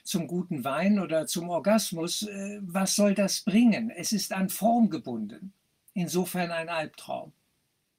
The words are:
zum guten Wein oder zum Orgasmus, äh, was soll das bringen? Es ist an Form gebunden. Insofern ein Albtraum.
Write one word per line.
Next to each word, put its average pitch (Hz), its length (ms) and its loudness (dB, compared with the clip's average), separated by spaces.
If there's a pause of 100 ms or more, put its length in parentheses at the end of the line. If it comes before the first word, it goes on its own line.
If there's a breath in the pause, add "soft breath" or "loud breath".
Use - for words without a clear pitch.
zum - 240 -2
guten 170 380 -4
Wein 175 340 2
oder 160 280 0
zum 170 240 -4
Orgasmus, 175 720 0
äh, 202 400 -8
was 190 340 0
soll 202 180 4
das 196 280 0
bringen? 190 480 4
Es - 220 -6
ist 208 200 -2
an 190 160 0
Form 226 420 4
gebunden. 120 600 -8 (420)
Insofern 175 580 -2
ein 165 160 -4
Albtraum. - 640 -6 (680)